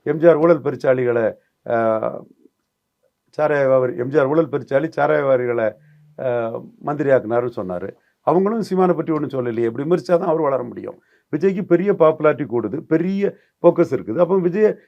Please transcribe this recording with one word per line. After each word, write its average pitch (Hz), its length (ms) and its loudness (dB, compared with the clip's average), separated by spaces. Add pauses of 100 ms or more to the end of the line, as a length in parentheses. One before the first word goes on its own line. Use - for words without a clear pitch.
எம் 147 120 -2
ஜி 160 100 2
ஆர் 160 80 8
ஊழல் 160 260 4
பெருச்சாளிகளை, 127 640 0 (400)
அஹ், 113 540 -2 (1160)
சாராய 147 280 2
வியாபாரி, 131 320 2
எம் 131 120 -4
ஜி 147 100 2
ஆர் 135 60 4
ஊழல் 156 240 2
பெருச்சாளி 139 400 -2
சாராய 147 320 0
வியாபாரிகளை, 123 460 0 (500)
அஹ், 120 460 -4 (180)
மந்திரி 143 280 -4
ஆக்குனாருன்னு 120 460 0
சொன்னாரு. 92 340 -8 (320)
அவங்களும் 196 480 0
சீமானை 185 240 2
பற்றி 156 200 -4
ஒண்ணும் 147 160 -4
சொல்லலையே. 120 340 -4
இப்படி 123 260 -4
விமர்சிச்சாதான் 175 420 0
அவர் 160 100 0
வளர 135 220 0
முடியும். 104 340 -12 (360)
விஜய்க்கு 180 280 0
பெரிய 180 320 0
பாப்புலாரிட்டி 156 520 2
கூடுது, 113 340 -4
பெரிய 185 420 -2 (420)
ஃபோக்கஸ் 170 300 2
இருக்குது. 110 240 -4
அப்போ 180 220 2
விஜயை 180 360 2 (120)